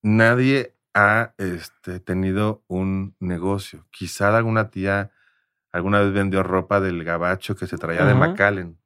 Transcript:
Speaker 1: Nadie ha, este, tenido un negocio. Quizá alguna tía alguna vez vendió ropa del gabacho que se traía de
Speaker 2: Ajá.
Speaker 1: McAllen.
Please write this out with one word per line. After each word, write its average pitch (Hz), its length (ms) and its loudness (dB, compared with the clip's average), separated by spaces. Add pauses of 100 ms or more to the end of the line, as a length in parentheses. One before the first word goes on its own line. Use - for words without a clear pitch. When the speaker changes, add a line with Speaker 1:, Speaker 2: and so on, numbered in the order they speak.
Speaker 1:
Nadie 120 720 2 (180)
ha, 104 440 4
este, 92 640 -8
tenido 95 680 -2
un 95 520 -4
negocio. 90 720 -6
Quizá 101 440 -2
alguna 113 340 0
tía 98 420 -4 (600)
alguna 98 280 0
vez 101 140 2
vendió 98 300 0
ropa 92 360 0
del 90 240 -2
gabacho 87 520 -4
que 90 120 -10
se 87 100 -8
traía 82 280 -2
de 101 80 6
Speaker 2:
Ajá. 127 60 6
Speaker 1:
McAllen. 90 680 0